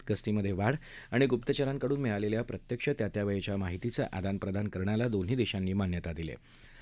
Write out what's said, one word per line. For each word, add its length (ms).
गस्तीमध्ये 420
वाढ 220
आणि 160
गुप्तचरांकडून 760
मिळालेल्या 420
प्रत्यक्ष 460
त्या 200
त्या 160
वेळच्या 320
माहितीचं 560
आदानप्रदान 560
करण्याला 400
दोन्ही 280
देशांनी 360
मान्यता 400
दिली. 200